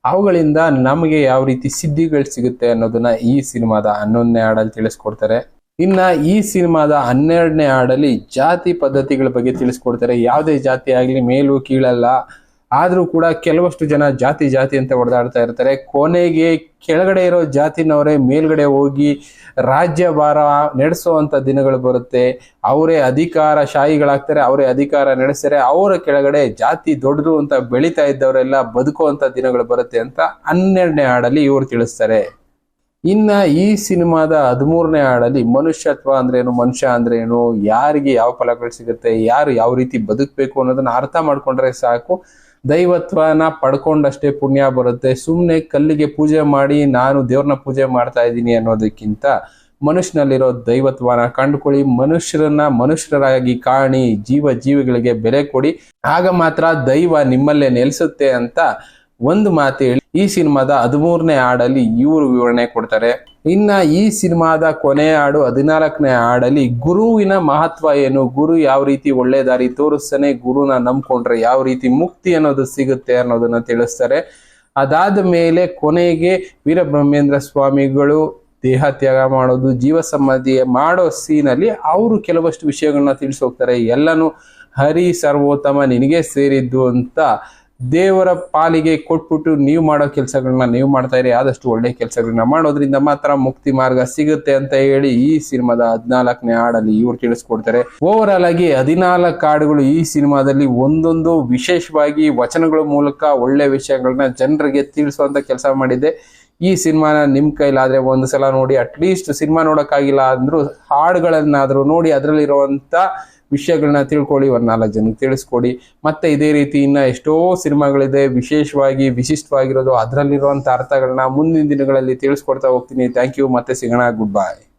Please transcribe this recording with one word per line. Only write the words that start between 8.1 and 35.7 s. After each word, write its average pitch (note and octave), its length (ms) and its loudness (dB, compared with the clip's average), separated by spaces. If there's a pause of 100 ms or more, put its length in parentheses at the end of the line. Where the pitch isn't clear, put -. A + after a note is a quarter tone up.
ಜಾತಿ F3 380 0
ಪದ್ಧತಿಗಳ C3+ 560 0
ಬಗ್ಗೆ B2+ 260 -2
ತಿಳಿಸ್ಕೊಡ್ತಾರೆ. A#2+ 680 -2
ಯಾವುದೇ D3 360 0
ಜಾತಿ C3 340 -2
ಆಗ್ಲಿ B2+ 280 0
ಮೇಲು C3+ 400 2
ಕೀಳಲ್ಲ, B2+ 440 0 (720)
ಆದ್ರೂ F3+ 320 2
ಕೂಡ E3 200 0
ಕೆಲವಷ್ಟು E3 600 -2
ಜನ D3 220 2
ಜಾತಿ C#3 400 -2
ಜಾತಿ C3+ 300 0
ಅಂತ C3 140 -2
ಹೊಡೆದಾಡ್ತಾ A#2+ 500 0
ಇರ್ತಾರೆ. B2+ 340 0
ಕೊನೆಗೆ E3 800 0
ಕೆಳಗಡೆ F#3 680 -2
ಇರೋ F3 180 2
ಜಾತಿನವರೇ D3+ 720 0
ಮೇಲ್ಗಡೆ D3 480 2
ಹೋಗಿ C#3+ 560 0 (380)
ರಾಜ್ಯಭಾರ D3+ 800 0 (440)
ನಡೆಸುವಂತ D#3 520 0
ದಿನಗಳು C3+ 440 0
ಬರುತ್ತೆ. B2+ 760 -2 (100)
ಅವರೇ D#3 320 2
ಅಧಿಕಾರ D3+ 680 0
ಶಾಹಿಗಳಾಗ್ತಾರೆ, D3 760 0
ಅವರೇ C3+ 240 2
ಅಧಿಕಾರ C#3 500 0
ನಡೆಸ್ತಾರೆ, C#3 440 -2
ಅವರ F3 380 2
ಕೆಳಗಡೆ C#3+ 520 0
ಜಾತಿ C3 540 -2
ದೊಡ್ಡದು D3+ 360 0
ಅಂತ C#3+ 160 -2
ಬೆಳೀತಾ C3 500 0
ಇದ್ದವರೆಲ್ಲ C3 680 0
ಬದುಕುವಂತ C#3+ 520 -2
ದಿನಗಳು B2+ 400 -2
ಬರುತ್ತೆ B2 340 0
ಅಂತ C3+ 220 -6
ಹನ್ನೆರಡನೇ F3 800 0
ಹಾಡಲ್ಲಿ B2+ 420 2
ಇವ್ರು C#3 220 2
ತಿಳಿಸ್ತಾರೆ. A2+ 720 -2 (680)
ಇನ್ನ G#3 260 2 (180)
ಈ F#3+ 280 2
ಸಿನಿಮಾದ E3 560 0
ಹದಿಮೂರನೇ D3+ 680 2
ಹಾಡಲ್ಲಿ B2+ 420 2
ಮನುಷ್ಯತ್ವ C3+ 720 0